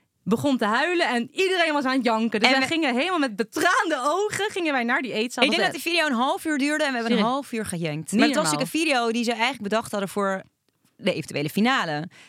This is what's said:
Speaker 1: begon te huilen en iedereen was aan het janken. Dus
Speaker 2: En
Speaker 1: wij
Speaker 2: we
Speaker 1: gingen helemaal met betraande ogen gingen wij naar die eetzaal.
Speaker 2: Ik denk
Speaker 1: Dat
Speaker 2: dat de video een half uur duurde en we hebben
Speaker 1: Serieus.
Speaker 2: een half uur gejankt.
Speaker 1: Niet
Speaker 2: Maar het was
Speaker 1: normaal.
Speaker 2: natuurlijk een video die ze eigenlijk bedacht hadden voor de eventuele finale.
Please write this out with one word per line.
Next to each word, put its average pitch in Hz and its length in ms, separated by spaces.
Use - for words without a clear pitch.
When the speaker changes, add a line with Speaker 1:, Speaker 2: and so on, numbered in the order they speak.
Speaker 1:
begon 233 340
te 226 80
huilen 294 440
en 240 240
iedereen 359 400
was 285 120
aan 262 120
het 262 80
janken. 220 360
Dus 226 80
Speaker 2:
En 262 100
Speaker 1:
wij 262 100
Speaker 2:
we - 60
Speaker 1:
gingen 302 220
helemaal 349 220
met 262 180
betraande 320 680
ogen 392 460
gingen 330 220
wij 254 120
naar 254 180
die 220 100
eetzaal. 240 320
Speaker 2:
Ik 294 60
denk 330 120
Speaker 1:
Dat 381 100
Speaker 2:
dat 311 100
de - 80
video 330 160
een 294 60
half 262 320
uur 302 140
duurde 302 260
en 277 80
we 254 60
hebben 233 40
Speaker 1:
Serieus. 240 140
Speaker 2:
een 240 60
half 277 200
uur 220 140
gejankt. 160 460
Speaker 1:
Niet 202 80
Speaker 2:
Maar - 80
het 277 80
was 302 140
Speaker 1:
normaal. 285 160
Speaker 2:
natuurlijk 262 80
een 302 260
video 233 120
die 233 120
ze 220 60
eigenlijk 233 320
bedacht 214 280
hadden 196 180
voor 196 340
de 196 140
eventuele 147 380
finale. 196 580